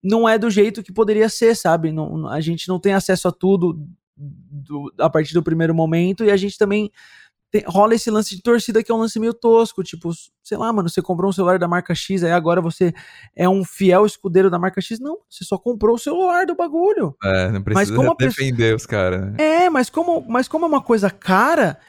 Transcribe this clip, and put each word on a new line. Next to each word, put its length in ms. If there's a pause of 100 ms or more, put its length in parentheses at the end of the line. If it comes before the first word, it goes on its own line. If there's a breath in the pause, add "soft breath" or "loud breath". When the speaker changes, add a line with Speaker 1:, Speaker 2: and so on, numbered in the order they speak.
Speaker 1:
não 240
é 80
do 140
jeito 320
que 100
poderia 380
ser, 260
sabe? 360
Não, 360
a 140
gente 260
não 120
tem 140
acesso 340
a 40
tudo 480 (380)
do, 840
a 100
partir 240
do 100
primeiro 320
momento, 480
e 80
a 60
gente 200
também 320 (640 loud breath)
tem, 160
rola 280
esse 140
lance 240
de 80
torcida 400
que 80
é 60
um 40
lance 200
meio 140
tosco, 500
tipo, 280
s-, 180 (120)
sei 160
lá, 140
mano, 160
você 140
comprou 280
um 40
celular 260
da 80
marca 260
X, 300
aí 80
agora 300
você 320 (420 loud breath)
é 140
um 160
fiel 400
escudeiro 440
da 80
marca 220
X. 220
Não, 160 (120)
você 140
só 140
comprou 380
o 40
celular 460
do 100
bagulho. 680
Speaker 2:
É, 260
não 80
Speaker 1:
Mas 80
Speaker 2:
precisa 340
Speaker 1:
como 140
a 40
pessoa 140 (160)
Speaker 2:
defender 280
os 120
cara, 460
né? 340
Speaker 1:
É, 40
mas 200
como, 400
mas 180
como 160
é 60
uma 120
coisa 280
cara, 680 (120 soft breath)